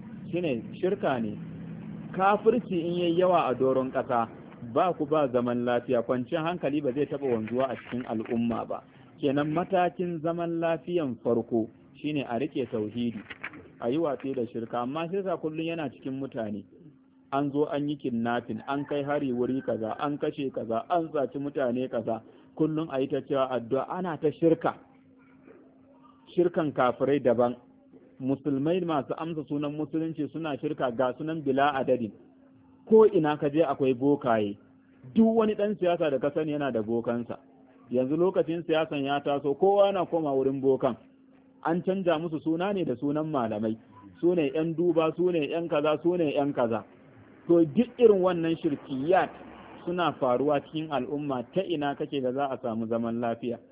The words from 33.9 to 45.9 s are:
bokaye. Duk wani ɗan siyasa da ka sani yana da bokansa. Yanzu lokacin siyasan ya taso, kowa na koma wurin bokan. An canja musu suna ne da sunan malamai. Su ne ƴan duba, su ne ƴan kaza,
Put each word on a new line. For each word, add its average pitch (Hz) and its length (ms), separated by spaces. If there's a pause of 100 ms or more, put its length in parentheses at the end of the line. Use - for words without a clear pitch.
bokaye. 117 600 (580)
Duk 226 220
wani 214 180
ɗan 208 240
siyasa 170 320
da 131 80
ka 143 160
sani 160 180
yana 143 200
da 117 100
bokansa. 117 560 (520)
Yanzu 131 260
lokacin 170 460
siyasan 156 420
ya 143 160
taso, 143 340
kowa 196 380
na 180 140
koma 160 280
wurin 135 260
bokan. 131 360 (680)
An 170 180
canja 180 360
musu 160 240
suna 165 300
ne 185 120
da 127 120
sunan 147 340
malamai. 113 460 (440)
Su 175 140
ne 147 160
ƴan 160 260
duba, 160 400
su 180 140
ne 160 180
ƴan 165 200
kaza, 151 340